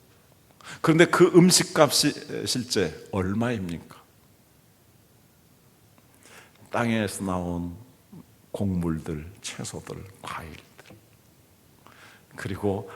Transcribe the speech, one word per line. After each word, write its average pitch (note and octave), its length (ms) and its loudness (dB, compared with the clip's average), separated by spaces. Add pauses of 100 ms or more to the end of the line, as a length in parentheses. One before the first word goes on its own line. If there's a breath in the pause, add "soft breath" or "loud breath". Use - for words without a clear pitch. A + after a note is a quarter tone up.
(800 loud breath)
그런데 D#3+ 240 6
그 - 220 6
음식값이 D3+ 1200 4
실제 G#2 640 -2
얼마입니까? G2 920 -4 (2750 loud breath)
땅에서 A2+ 520 -2
나온 F2 520 -4 (760)
곡물들, E2+ 800 -4 (100)
채소들, - 600 -12 (180)
과일들, - 420 -14 (1700 loud breath)
그리고 G2 600 -6